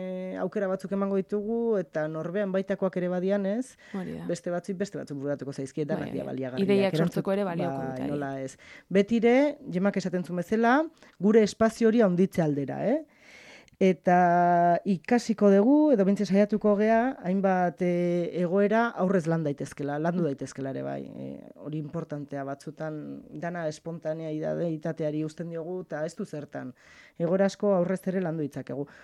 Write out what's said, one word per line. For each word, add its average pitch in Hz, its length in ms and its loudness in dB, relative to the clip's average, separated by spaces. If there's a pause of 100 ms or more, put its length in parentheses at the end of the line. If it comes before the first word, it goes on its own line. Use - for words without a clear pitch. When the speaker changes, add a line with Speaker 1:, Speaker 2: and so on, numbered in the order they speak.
(420)
Speaker 1:
aukera 196 240 -4
batzuk 190 300 -4
emango 196 240 -2
ditugu, 220 580 -2
eta 156 320 -4
norbean 170 400 -4
baitakoak 190 480 -2
ere 180 140 -2
badian, 190 340 0
ez? 220 300 -4 (180)
Speaker 2:
Hori 175 240 -8
da. 170 80 -10
Speaker 1:
Beste 175 240 -4
batzuk, 175 320 -6
beste 190 160 -6
batzuk 139 240 -8
bururatuko 139 320 -4
zaizkie, 143 320 -6
danak 147 220 -4
Speaker 2:
Bai, - 80 -8
Speaker 1:
dira 135 80 -6
Speaker 2:
bai. 135 100 -8
Speaker 1:
baliagarriak. 131 320 -2
Speaker 2:
Ideiak 196 320 4
Speaker 1:
Erantzut-, 170 160 0
Speaker 2:
sortzeko 196 240 -2
ere 208 80 -2
balioko 165 320 -4
Speaker 1:
bai, 135 140 -6
Speaker 2:
dute, 131 180 -6
Speaker 1:
nola 143 220 -4 (100)
ez. 131 140 -10 (340)
Betire, 226 460 4 (340)
Jemak 185 320 0
esaten 180 240 -4
zuen 175 160 -4
bezala, 226 380 2 (400)
gure 214 260 6
espazio 220 400 2
hori 226 160 6
handitze 185 400 4
aldera, 139 420 -2
eh? 294 200 0 (800)
Eta 175 1040 4
ikasiko 208 640 2
dugu, 208 240 8 (160)
edo 202 160 4
bintze 202 220 2
saiatuko 208 500 4
gea, 226 380 2 (100)
hainbat, 185 560 2
e, 175 460 0 (100)
egoera 202 460 2 (180)
aurrez 185 240 2
lan 165 160 0
daitezkela, 143 560 -4
landu 170 240 -2
daitezkela 135 480 -4
ere 135 160 -8
bai. 139 160 -6
E, 135 220 -14 (320)
hori 151 260 -10
importantea 147 640 -10
batzutan, 151 540 -10 (420)
dana 170 240 -8
espontaneitateari 156 1600 -4
uzten 165 260 -8
diogu, 165 320 -8
eta 156 240 -8
ez 180 80 -10
du 208 100 -8
zertan. 143 480 -10 (460)
Egoera 185 280 2
asko 202 280 0
aurrez 180 320 0
ere 190 140 -2
landu 160 260 -4
ditzakegu. 135 400 -8 (180)